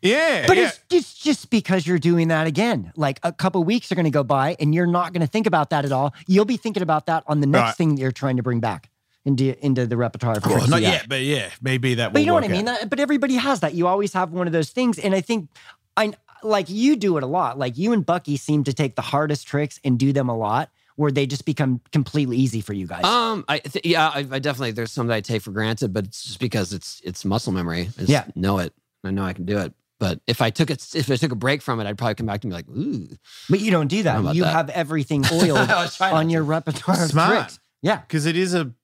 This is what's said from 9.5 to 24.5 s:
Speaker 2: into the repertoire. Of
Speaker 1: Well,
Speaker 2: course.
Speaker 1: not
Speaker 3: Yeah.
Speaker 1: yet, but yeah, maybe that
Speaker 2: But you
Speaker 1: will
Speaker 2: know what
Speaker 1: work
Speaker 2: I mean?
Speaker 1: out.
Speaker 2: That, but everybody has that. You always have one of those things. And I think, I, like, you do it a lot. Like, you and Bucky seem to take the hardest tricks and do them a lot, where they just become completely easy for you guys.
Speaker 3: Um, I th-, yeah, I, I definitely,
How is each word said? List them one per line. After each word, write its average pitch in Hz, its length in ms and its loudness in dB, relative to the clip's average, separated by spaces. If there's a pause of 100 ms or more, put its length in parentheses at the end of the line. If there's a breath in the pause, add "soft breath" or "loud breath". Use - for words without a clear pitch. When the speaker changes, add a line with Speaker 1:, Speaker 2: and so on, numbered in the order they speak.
Speaker 2:
into 127 220 2
the 117 100 -2
repertoire. 117 420 -2
Of - 80 -4
Speaker 1:
Well, - 120 4
Speaker 2:
course. 120 120 2
Speaker 1:
not 165 120 4
Speaker 3:
Yeah. 185 100 4
Speaker 1:
yet, 156 160 -2
but 131 140 -2
yeah, 131 260 -2 (120)
maybe 127 360 0
that 117 160 0
Speaker 2:
But - 100 4
you - 40 2
Speaker 1:
will - 20 0
Speaker 2:
know - 60 4
what - 100 4
Speaker 1:
work - 60 -2
Speaker 2:
I - 60 0
mean? 101 120 0
Speaker 1:
out. 240 120 -4
Speaker 2:
That, 214 100 -6
but 240 100 -2
everybody 277 340 2
has 247 260 0
that. 156 140 -2
You 175 140 2
always 196 240 0
have 185 180 0
one 175 160 -2
of 170 60 -2
those 160 180 0
things. 247 300 0
And 196 140 2
I 190 60 2
think, 208 300 -4 (460 loud breath)
I, 214 180 0 (300)
like, 202 260 0
you 240 260 4
do 196 220 2
it 131 60 -2
a - 20 -4
lot. 135 320 -2
Like, 127 180 -4
you 202 160 0
and 208 140 2
Bucky 170 300 0
seem 151 280 0
to 135 80 -2
take 139 220 -2
the - 80 -4
hardest 147 460 -2
tricks 143 360 -4
and 127 140 2
do 135 140 2
them 131 160 0
a 117 80 -2
lot, 113 340 -2 (240)
where 147 160 0
they 139 160 0
just 135 180 -6
become 131 360 0 (120)
completely 139 440 0
easy 123 240 2
for 104 120 -8
you 95 140 -6
guys. 87 180 -6
Speaker 3:
Um, 226 440 0
I 151 100 0
th-, - 260 -8
yeah, 165 240 4
I, 147 100 -4
I 135 200 -4
definitely, 135 340 -2